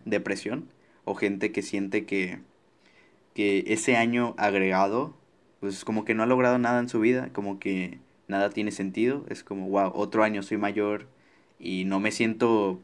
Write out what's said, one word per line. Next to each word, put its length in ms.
depresión 640
o 100
gente 380
que 100
siente 420
que, 340
que 340
ese 280
año 420
agregado, 760
pues 240
como 200
que 100
no 80
ha 40
logrado 320
nada 220
en 80
su 120
vida, 320
como 260
que 400
nada 220
tiene 220
sentido, 560
es 140
como, 260
"Wow, 260
otro 280
año 200
soy 160
mayor 480
y 280
no 140
me 120
siento 720